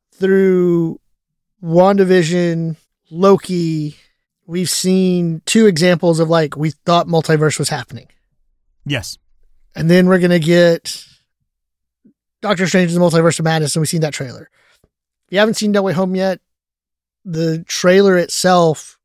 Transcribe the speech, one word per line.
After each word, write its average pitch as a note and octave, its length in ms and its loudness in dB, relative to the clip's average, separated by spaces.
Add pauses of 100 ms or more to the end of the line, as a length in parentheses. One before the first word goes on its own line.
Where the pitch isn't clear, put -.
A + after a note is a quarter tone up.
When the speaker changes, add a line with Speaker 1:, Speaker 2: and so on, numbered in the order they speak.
(140)
Speaker 1:
through F#3 840 0 (640)
WandaVision, F3 1120 2 (340)
Loki, E3 880 -2 (500)
we've F3 240 -6
seen F3+ 720 -2
two A3 220 2
examples E3+ 520 2
of, D#3+ 120 0
like, D#3+ 260 -2
we D#3 140 -4
thought E3+ 380 -2
multiverse D#3 500 0
was D3 100 -4
happening. B2 400 -12 (800)
Speaker 2:
Yes. C#3 320 -8 (560)
Speaker 1:
And D#3 160 -2
then F3+ 160 4
we're F#3 140 2
gonna F3 180 2
get E3+ 680 0 (1400)
Doctor F#3+ 260 -2
Strange F3+ 240 2
in E3+ 80 -2
the F3 60 4
Multiverse E3 340 2
of D#3+ 60 -4
Madness, D#3 320 -2
and D#3+ 60 0
we've D3 60 -2
seen E3+ 120 -4
that D3+ 140 -4
trailer. C3+ 340 -14 (340)
If - 500 -20
you F3+ 60 -2
haven't G#3+ 160 2
seen G#3 180 -2
No G3+ 100 0
Way F#3+ 100 -2
Home F#3 220 -2
yet, F#3+ 260 -4 (800)
the E3 420 -4
trailer F#3+ 520 2
itself F3 880 0